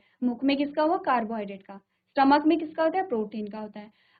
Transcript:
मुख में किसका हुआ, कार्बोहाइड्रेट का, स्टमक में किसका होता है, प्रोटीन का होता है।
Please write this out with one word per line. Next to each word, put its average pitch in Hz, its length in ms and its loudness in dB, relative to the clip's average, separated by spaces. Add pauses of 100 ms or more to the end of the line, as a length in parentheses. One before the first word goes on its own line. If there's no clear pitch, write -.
(240)
मुख 247 200 -2
में 277 140 4
किसका 285 260 -2
हुआ, 330 160 2
कार्बोहाइड्रेट 220 640 -4
का, 196 140 -18
स्टमक 285 680 2
में 330 140 6
किसका 330 240 -4
होता 320 140 2
है, 381 100 -2
प्रोटीन 214 400 -4
का 208 120 -14
होता 214 200 -14
है। 208 120 -18 (280)